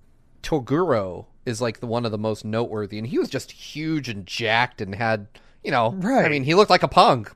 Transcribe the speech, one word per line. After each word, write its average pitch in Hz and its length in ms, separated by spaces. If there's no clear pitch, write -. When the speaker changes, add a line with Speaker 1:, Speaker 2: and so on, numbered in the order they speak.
Speaker 1:
Toguro 123 840
is, 120 160
like, 117 180
the 123 80
one 120 180
of 110 60
the 107 60
most 107 280
noteworthy, 107 520
and 113 100
he 208 120
was 311 100
just - 220
huge 151 580
and 101 160
jacked 117 560
and 98 140
had, 110 320
you 202 80
know, 123 260
Speaker 2:
Right. 208 280
Speaker 1:
I - 40
mean, 147 140
he 151 120
looked 202 160
like - 120
a 165 60
punk, 160 460